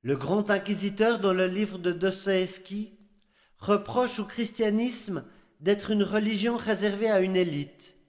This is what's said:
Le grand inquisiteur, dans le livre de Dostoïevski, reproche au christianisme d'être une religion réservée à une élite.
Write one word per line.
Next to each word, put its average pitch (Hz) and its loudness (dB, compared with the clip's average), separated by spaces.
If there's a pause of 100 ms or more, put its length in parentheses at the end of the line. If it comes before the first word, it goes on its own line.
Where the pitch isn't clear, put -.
Le 135 -2
grand 196 0
inquisiteur, 202 0
dans 196 2
le 185 2
livre 196 -2
de 175 0
Dostoïevski, 185 -2 (600)
reproche 226 0
au 202 -4
christianisme 220 -2 (380)
d'être 202 0
une 208 4
religion 214 0
réservée 208 0
à 196 4
une 185 2
élite. 147 -2 (140)